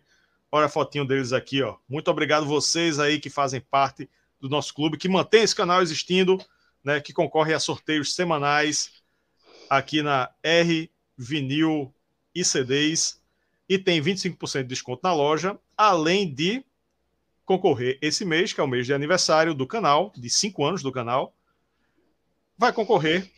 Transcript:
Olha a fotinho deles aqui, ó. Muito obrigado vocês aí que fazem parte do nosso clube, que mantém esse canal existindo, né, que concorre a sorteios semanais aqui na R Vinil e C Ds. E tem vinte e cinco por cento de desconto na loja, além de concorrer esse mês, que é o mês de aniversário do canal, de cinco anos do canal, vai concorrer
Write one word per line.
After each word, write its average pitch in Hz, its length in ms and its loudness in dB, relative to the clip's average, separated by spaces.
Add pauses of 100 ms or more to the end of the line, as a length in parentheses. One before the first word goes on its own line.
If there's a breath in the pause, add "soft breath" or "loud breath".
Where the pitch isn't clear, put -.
(520)
Olha 147 160 4
a - 20 -12
fotinho 143 340 -2
deles 131 300 -2
aqui, 131 300 -2
ó. 104 140 -6 (120)
Muito 156 220 -2
obrigado 151 340 2
vocês 151 540 0
aí 147 200 2
que 147 120 -12
fazem 135 280 -2
parte 139 480 -2 (320)
do 139 80 -10
nosso 139 240 -4
clube, 151 260 -2
que 185 120 -4
mantém 190 320 4
esse 196 140 2
canal 185 260 2
existindo, 185 560 2 (460)
né, 143 180 -2
que - 100 -14
concorre 156 440 0
a 135 40 0
sorteios 147 540 -4
semanais 147 880 -2 (640)
aqui 135 360 0
na 139 260 0 (140)
R 165 480 0 (260)
Vinil 143 720 -2 (440)
e 175 100 -2
C 143 180 0
Ds. 147 560 -2 (480)
E 190 120 2
tem 180 200 0
vinte 180 180 -2
e - 40 -8
cinco 170 160 -6
por - 100 -12
cento 135 180 -4
de 123 40 -12
desconto 127 340 -8
na 185 80 0
loja, 156 460 0 (180)
além 185 560 2
de 185 320 -2 (800)
concorrer 135 560 0
esse 160 240 -2
mês, 175 300 0
que 185 80 -2
é - 20 0
o 143 40 0
mês 123 180 -2
de 135 80 -2
aniversário 160 640 2
do 131 100 -4
canal, 180 500 0
de 120 140 -12
cinco 185 340 -2
anos 147 200 -2
do 135 80 -4
canal, 127 420 -4 (1200)
vai 254 160 2
concorrer 190 560 0 (100)